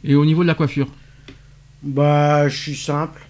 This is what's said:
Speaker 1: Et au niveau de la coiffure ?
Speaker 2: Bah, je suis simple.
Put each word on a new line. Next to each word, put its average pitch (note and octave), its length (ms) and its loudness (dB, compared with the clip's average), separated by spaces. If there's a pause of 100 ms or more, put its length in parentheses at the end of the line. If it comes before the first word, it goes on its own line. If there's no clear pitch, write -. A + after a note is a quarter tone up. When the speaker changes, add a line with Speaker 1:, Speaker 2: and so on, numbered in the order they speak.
Speaker 1:
Et C#3 120 2
au D3 100 4
niveau D#3 160 2
de F3 60 2
la D#3+ 80 2
coiffure ? C#3 320 -2 (960)
Speaker 2:
Bah, D3 640 2
je C#3 100 -4
suis D3 180 -8
simple. D3+ 540 -8